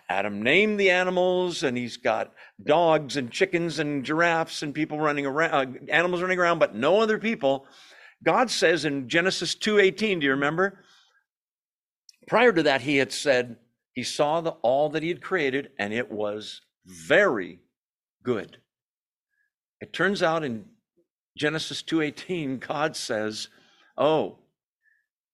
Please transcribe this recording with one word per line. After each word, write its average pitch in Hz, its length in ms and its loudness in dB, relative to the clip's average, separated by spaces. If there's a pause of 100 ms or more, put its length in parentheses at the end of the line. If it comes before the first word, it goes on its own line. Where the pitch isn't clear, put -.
Adam 101 340 -2
named 202 360 2
the 190 120 4
animals, 180 720 0
and 123 140 0
he's 120 200 -8
got 110 360 -2 (280)
dogs 151 540 2
and 123 160 -4
chickens 170 480 -2
and 147 260 -4
giraffes 160 560 0
and 147 140 -6
people 151 240 -4
running 147 260 0
around, 147 280 0
uh, 131 380 -2
animals 175 300 2
running 185 180 0
around, 170 200 2
but 143 160 2
no 156 260 2
other 214 160 2
people. 147 480 -2 (580)
God 214 260 4
says 165 360 2
in 139 240 -4
Genesis 175 460 0
two 214 240 2
eighteen, 190 400 2
do 143 60 0
you 139 60 4
remember? 160 540 0 (1400)
Prior 226 260 6
to 165 100 2
that, 139 180 2
he 139 160 0
had 131 140 2
said 123 460 0 (340)
he 123 120 -8
saw 151 360 0
the, 165 120 -4 (100)
all 139 280 2
that 151 140 -4
he 165 60 -4
had 156 120 -8
created, 143 560 -2
and 101 140 -4
it 117 200 -4
was 104 500 -8 (240)
very 92 720 0 (640)
good. 104 400 -4 (1200)
It - 80 -16
turns 180 320 0
out 160 220 0
in 113 180 -6 (760)
Genesis 151 440 -4
two 165 180 -2
eighteen, 151 580 -4
God 151 380 -4
says, 107 540 -6 (480)
"Oh, 139 420 0 (960)